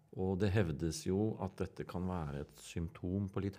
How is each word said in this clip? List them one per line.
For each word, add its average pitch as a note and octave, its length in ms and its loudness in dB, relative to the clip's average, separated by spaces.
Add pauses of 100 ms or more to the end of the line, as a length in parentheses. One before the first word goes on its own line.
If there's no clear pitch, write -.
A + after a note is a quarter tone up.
(180)
og F#2 220 2
det G2+ 120 4
hevdes E2 540 2
jo G#2 360 2
at F#2 140 -2
dette - 320 -4
kan F2+ 200 -2
være D2+ 340 -2
et - 160 -10
symptom F#2 720 -2
på G2 120 -4
litt G2 180 -2